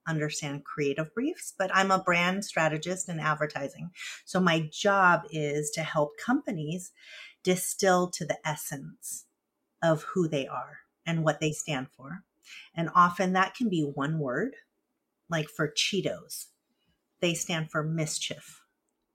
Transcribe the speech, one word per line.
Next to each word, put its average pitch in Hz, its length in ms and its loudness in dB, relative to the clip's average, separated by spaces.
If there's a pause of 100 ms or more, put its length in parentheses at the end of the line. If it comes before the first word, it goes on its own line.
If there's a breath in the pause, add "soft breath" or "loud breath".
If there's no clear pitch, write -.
understand 151 560 -4
creative 147 500 -2
briefs, 285 440 -6
but 190 180 0
I'm 196 160 4
a 190 100 4
brand 180 440 2
strategist 165 640 0
in 160 100 -4
advertising. 151 720 -2 (340 loud breath)
So - 160 0
my 160 320 4
job 190 580 6
is 147 420 -2
to 160 100 -4
help 151 300 0 (120)
companies 185 680 -2 (500 loud breath)
distill 180 680 2
to - 140 -6
the 147 200 -2
essence - 800 -8 (560)
of 160 220 2 (100)
who 170 160 2
they 139 180 -2
are 131 300 -10 (280)
and 160 200 0
what 151 160 2
they 156 100 0
stand 143 360 -6 (100)
for. 143 260 -14 (500 loud breath)
And 165 220 -2
often 180 380 6
that 185 220 2
can 240 120 0
be 175 140 2
one 143 380 0
word, 147 360 -2 (720)
like 156 220 -2
for 151 180 -2
Cheetos, - 800 -2 (760)
they 170 140 2
stand 160 380 -4
for 156 120 0
mischief. - 800 -4 (540)